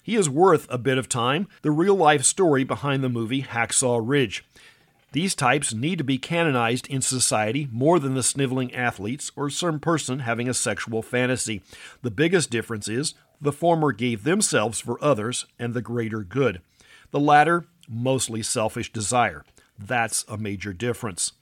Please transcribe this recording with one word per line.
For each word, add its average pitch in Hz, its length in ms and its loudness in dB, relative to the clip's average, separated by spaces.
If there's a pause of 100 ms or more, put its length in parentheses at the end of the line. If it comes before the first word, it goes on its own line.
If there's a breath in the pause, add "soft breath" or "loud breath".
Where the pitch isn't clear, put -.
He 214 140 -4
is 185 140 4
worth 160 400 4
a 127 80 -4
bit 131 200 0
of 127 100 -4
time, 131 400 0 (140 soft breath)
the 151 100 0
real-life 156 520 4
story 147 400 4
behind 135 400 -2
the 127 60 0
movie 120 340 -2
Hacksaw 117 600 0
Ridge. 127 400 0 (680 soft breath)
These 180 240 -2
types 139 380 0
need 151 240 -2
to 147 80 -4
be 131 120 0
canonized 127 720 0
in 135 140 -4
society 123 720 0
more 147 280 2
than 135 160 -2
the 127 80 -2
sniveling 131 500 -2
athletes 120 640 -4
or 143 140 -4
some 156 300 -4
person 147 400 -2
having 120 280 -2
a 127 60 -2
sexual 113 480 -4
fantasy. 123 600 -2 (400 loud breath)
The 123 80 -4
biggest 160 400 6
difference 110 380 -2
is 120 260 -2 (280 soft breath)
the 143 100 0
former 160 400 4
gave 113 320 -2
themselves 135 560 2
for 117 240 -6
others 143 420 0 (140)
and 147 140 -6
the 120 80 -4
greater 113 420 -4
good. 98 380 -2 (500 soft breath)
The 147 80 -2
latter, 151 460 4 (240)
mostly 117 520 -2
selfish 110 520 -4
desire. 107 500 -2 (340 soft breath)
That's 113 520 -4
a 107 80 -8
major 101 340 -6
difference. 110 720 -6